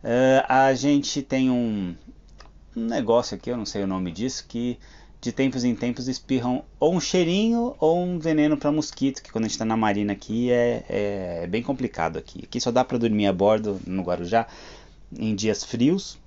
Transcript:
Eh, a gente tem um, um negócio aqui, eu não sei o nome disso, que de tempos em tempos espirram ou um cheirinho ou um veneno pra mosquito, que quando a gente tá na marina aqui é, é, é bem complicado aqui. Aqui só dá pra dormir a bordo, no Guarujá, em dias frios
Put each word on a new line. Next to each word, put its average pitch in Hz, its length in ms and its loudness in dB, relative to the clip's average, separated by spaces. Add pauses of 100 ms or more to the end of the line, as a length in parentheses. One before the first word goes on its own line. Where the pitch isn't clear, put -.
Eh, 131 460 4
a 135 260 4
gente 139 480 0
tem 131 280 0
um, 107 440 -2 (800)
um 113 100 -4
negócio 117 500 2
aqui, - 140 -8
eu 123 60 -2
não 110 80 -6
sei 101 180 -6
o 98 40 -2
nome 92 260 -2
disso, 117 340 -6
que 120 320 -4 (420)
de 120 120 -6
tempos 135 320 0
em 120 100 2
tempos 120 320 -4
espirram 127 560 -2 (160)
ou 160 160 2
um 175 60 2
cheirinho 214 800 0
ou 165 220 2
um 180 160 -2
veneno 151 400 2
pra 147 120 0
mosquito, 143 520 -2
que - 100 -20
quando 113 140 -2
a - 20 -2
gente - 100 -6
tá 113 60 -4
na 110 120 0
marina 104 360 2
aqui 117 380 -2
é, 120 380 2
é, 98 560 -4
é - 20 -6
bem 107 160 -2
complicado 110 560 -4
aqui. - 260 -14
Aqui - 160 -6
só 123 100 0
dá 127 140 4
pra 123 140 -2
dormir 107 280 2
a 98 60 4
bordo, 101 540 2
no 92 160 -4
Guarujá, 87 440 0 (720)
em 110 180 -2
dias 104 280 0
frios 143 640 0